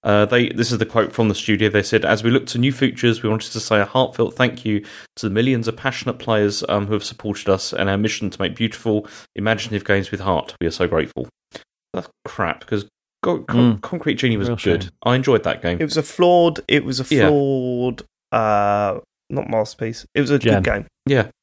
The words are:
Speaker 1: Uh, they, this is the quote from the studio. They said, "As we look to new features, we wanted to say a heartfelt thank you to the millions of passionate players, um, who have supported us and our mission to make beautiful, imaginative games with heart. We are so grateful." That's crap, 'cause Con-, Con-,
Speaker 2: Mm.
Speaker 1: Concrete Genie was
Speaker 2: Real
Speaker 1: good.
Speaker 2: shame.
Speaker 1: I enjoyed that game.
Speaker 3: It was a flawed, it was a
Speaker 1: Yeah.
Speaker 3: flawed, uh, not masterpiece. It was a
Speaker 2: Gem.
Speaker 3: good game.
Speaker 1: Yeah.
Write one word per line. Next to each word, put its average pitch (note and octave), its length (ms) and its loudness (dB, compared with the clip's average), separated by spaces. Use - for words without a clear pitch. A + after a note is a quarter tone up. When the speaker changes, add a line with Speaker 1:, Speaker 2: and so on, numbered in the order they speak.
Speaker 1:
Uh, G#2 220 4
they, B2 240 2
this A#2+ 220 -2
is A2+ 60 -2
the G#2+ 80 0
quote A2 260 0
from A2+ 160 2
the G2+ 80 2
studio. G#2 340 0
They G2+ 140 2
said, - 220 0
"As G#2 180 2
we A#2 80 2
look C3 160 2
to - 100 -6
new B2+ 140 2
features, B2 500 0
we A2 80 -2
wanted G#2+ 220 -4
to A2+ 80 -8
say G#2+ 220 2
a G2 40 2
heartfelt - 500 0
thank - 300 0
you G#2+ 140 0
to A2+ 100 -6
the - 20 0
millions A#2 380 0
of A2+ 80 -4
passionate - 440 -6
players, G#2 500 0
um, G2+ 180 0
who G#2+ 60 -2
have G2+ 100 -2
supported - 460 -6
us F#2+ 240 0
and G2 160 0
our G2 80 2
mission G#2+ 320 -2
to - 120 -8
make E2 140 -4
beautiful, G#2+ 500 -2
imaginative G#2+ 500 -2
games G2 240 2
with F#2+ 120 -6
heart. F#2 400 -2
We E2+ 60 0
are D#2+ 40 0
so F2+ 160 0
grateful." D#2+ 400 -2
That's - 140 -6
crap, - 400 -4
'cause G#2 200 -4
Con-, - 260 -2
Con-, A#2+ 300 4
Speaker 2:
Mm. - 40 -12
Speaker 1:
Concrete - 340 -4
Genie A#2 220 0
was G2 100 -2
Speaker 2:
Real A#2+ 80 -2
Speaker 1:
good. F#2 280 0
Speaker 2:
shame. F#2 80 -12
Speaker 1:
I B2 120 2
enjoyed C3 280 2
that - 180 -2
game. E3+ 200 -2
Speaker 3:
It - 20 0
was D3+ 140 -2
a D3+ 60 0
flawed, F3 680 4
it C#3+ 160 2
was C3 160 -6
a C3 120 -2
Speaker 1:
Yeah. A2+ 140 6
Speaker 3:
flawed, C3 760 0
uh, G#2 680 2
not - 200 -6
masterpiece. A2+ 560 -4
It C#3+ 60 2
was C3+ 100 0
a C#3 80 4
Speaker 2:
Gem. G#2 240 4
Speaker 3:
good A2+ 80 0
game. G2+ 140 -4
Speaker 1:
Yeah. C3+ 220 2